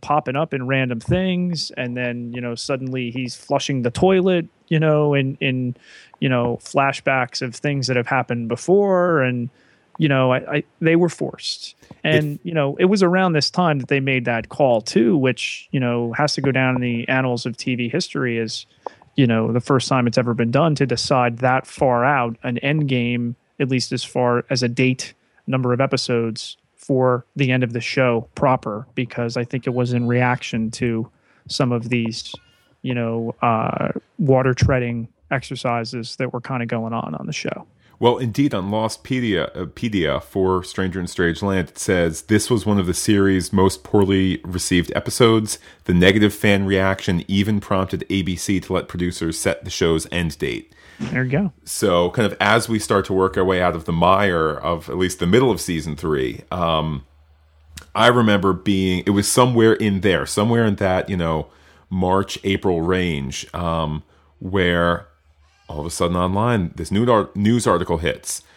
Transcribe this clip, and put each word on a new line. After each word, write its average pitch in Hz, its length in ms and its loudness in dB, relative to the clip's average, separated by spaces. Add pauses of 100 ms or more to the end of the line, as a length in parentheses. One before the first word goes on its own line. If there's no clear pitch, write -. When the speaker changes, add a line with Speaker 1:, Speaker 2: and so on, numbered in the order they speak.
Speaker 1:
popping 147 360 -2
up 156 180 -2
in 127 120 -4
random 127 340 0
things, 180 760 -2
and 123 180 -6
then, 120 380 -6
you 123 80 -8
know, 120 140 -6
suddenly 131 560 -4
he's 123 260 -6
flushing 139 460 -2
the 120 80 0
toilet, 185 560 2 (220)
you 160 120 2
know, 151 320 4
in, 139 260 0
in, 127 380 -2 (420)
you 135 120 0
know, 120 320 0
flashbacks 135 800 -2
of 123 120 -8
things 139 320 -4
that 127 100 0
have 117 100 0
happened 120 420 -2
before, 180 720 2
and, 123 300 -2 (480)
you 160 100 2
know, 131 240 4
I, 143 240 -2
I, 156 80 -2 (160)
they 160 160 4
were 170 140 4
forced. - 640 -8 (280)
And, 151 340 2
Speaker 2:
If - 100 -16
Speaker 1:
you 170 80 -6
know, 139 220 0
it 180 100 2
was 190 160 2
around 185 320 2
this 147 160 0
time 160 300 0
that 120 80 -8
they 139 120 2
made 131 240 0
that 117 240 -2
call, 123 320 2
too, 202 380 2
which, - 520 -2
you 139 100 -2
know, 120 340 -2
has 147 220 0
to 147 40 -4
go 135 100 2
down 131 260 2
in 123 40 -2
the 120 260 -4
annals 127 380 -2
of 117 140 -8
T 127 160 -4
V 117 160 -4
history 131 480 -4
as, 113 260 -6 (500)
you 135 120 4
know, 113 260 2
the 120 80 0
first 131 300 0
time 131 160 2
it's 117 100 0
ever 120 160 2
been 117 180 0
done 151 260 2
to 139 100 0
decide 120 520 0
that 127 280 0
far 127 380 0
out 127 400 0
an 123 140 -4
end 147 300 -2
game, 120 480 -2 (240)
at 135 80 0
least 127 240 -2
as 127 120 -6
far 123 440 0
as 123 140 0
a 120 60 0
date, 127 440 0 (340)
number 127 280 0
of 120 80 -2
episodes 120 760 -2 (200)
for 127 500 0 (100)
the 139 140 0
end 127 140 2
of 117 80 -4
the 117 80 -4
show 120 540 0
proper, 127 600 0
because 120 420 -4
I 120 80 -2
think 123 220 -6
it 127 80 -2
was 123 180 -2
in 120 140 0
reaction 120 640 0
to 113 400 -2 (380)
some 127 240 0
of 120 180 -2
these, 117 420 -2 (480)
you 127 140 -6
know, 117 480 -4
uh, 113 480 0 (280)
water 131 360 2
treading 120 540 0 (220)
exercises 120 840 -6
that 127 160 -4
were 123 80 -8
kinda 123 240 -6
going 113 280 -4
on - 240 -6
on - 100 -10
the - 60 -8
show. - 340 -8 (340)
Speaker 2:
Well, 117 160 6
indeed, 131 380 -2
on 95 160 -4
Lostpedia, 110 880 -2
uh, 90 100 -8
Pedia 80 560 -2
for 92 400 0
Stranger 92 380 -4
in 87 80 -6
Strange 85 340 0
Land, 98 280 -2
it - 80 -18
says, 85 440 0
"This 107 260 2
was 110 160 0
one 104 140 2
of 90 80 0
the 90 80 -2
series' 98 580 2
most 95 300 2
poorly 95 640 2
received 90 500 0
episodes. 113 640 2 (260)
The 92 100 2
negative 101 380 6
fan 101 320 2
reaction 95 640 0
even 101 320 0
prompted 95 500 -2
A 98 140 0
B 90 140 -2
C 95 240 -2
to - 120 -6
let 90 160 -2
producers 87 480 -4
set - 280 -2
the 92 60 -10
show's 82 420 0
end 85 260 -2
date." 62 340 -6 (280)
Speaker 1:
There - 240 -4
you 127 60 -4
go. 170 220 0 (120)
Speaker 2:
So, 87 460 2
kind 110 160 0
of - 140 -4
as 104 280 4
we 110 120 0
start 101 260 2
to 101 60 -4
work 95 240 2
our 95 80 2
way 92 180 2
out 87 140 2
of 82 80 -10
the 87 80 -4
mire 87 580 2
of 80 380 -4
at - 80 -6
least 90 240 -2
the 87 80 0
middle 123 220 6
of 87 100 0
season 80 340 -4
three, 69 560 -4
um, 78 540 -2 (880)
I 113 140 4
remember 107 440 4
being, 92 540 0
it 101 40 2
was 101 180 2
somewhere 117 460 4
in 98 260 0
there, 87 260 2
somewhere 117 380 2
in 104 120 2
that, 92 320 0
you 98 80 -2
know, 82 320 -2 (400)
March, 92 540 0
April 95 380 0
range, 82 760 -2
um, 82 480 -4 (380)
where 87 640 0 (600)
all 76 120 -8
of 76 60 -8
a 85 40 -8
sudden 87 260 -2
online, 95 580 0
this 85 160 -8
new 110 180 2
ar-, 107 280 2
news 107 300 2
article 87 320 2
hits. - 440 -6 (140)